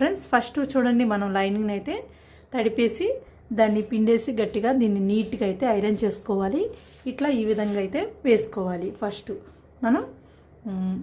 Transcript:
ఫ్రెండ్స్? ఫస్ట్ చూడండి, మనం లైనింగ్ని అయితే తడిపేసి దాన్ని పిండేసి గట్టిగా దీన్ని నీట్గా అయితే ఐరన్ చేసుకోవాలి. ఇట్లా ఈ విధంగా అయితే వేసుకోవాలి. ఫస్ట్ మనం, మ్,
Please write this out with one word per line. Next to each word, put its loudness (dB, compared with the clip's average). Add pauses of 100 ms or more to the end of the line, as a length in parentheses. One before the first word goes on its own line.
ఫ్రెండ్స్? 0
ఫస్ట్ 0 (160)
చూడండి, 2
మనం -2
లైనింగ్ని 0
అయితే -6 (600)
తడిపేసి 0 (500)
దాన్ని 4
పిండేసి 2
గట్టిగా 0 (100)
దీన్ని 2
నీట్గా 0
అయితే -2 (140)
ఐరన్ 2
చేసుకోవాలి. 0 (500)
ఇట్లా -2 (120)
ఈ 0
విధంగా 0
అయితే -4 (260)
వేసుకోవాలి. 0 (120)
ఫస్ట్ -6 (540)
మనం, 4 (680)
మ్, -2